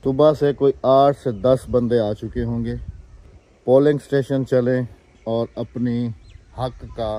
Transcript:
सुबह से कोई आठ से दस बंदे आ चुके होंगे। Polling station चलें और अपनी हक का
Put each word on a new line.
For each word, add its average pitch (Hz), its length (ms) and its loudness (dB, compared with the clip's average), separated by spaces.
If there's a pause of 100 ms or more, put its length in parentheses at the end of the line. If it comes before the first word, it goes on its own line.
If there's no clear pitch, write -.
सुबह 143 300 4
से 143 200 0
कोई 135 200 2 (120)
आठ 139 320 4
से 135 140 -6 (100)
दस 123 280 2
बंदे 120 300 0
आ 107 140 -2
चुके 117 280 -8
होंगे। 117 340 -4 (920)
Polling 143 320 4
station 135 440 -2
चलें 127 440 0 (400)
और 113 200 -2 (100)
अपनी 117 560 -6 (460)
हक 127 180 -8 (140)
का 113 280 -6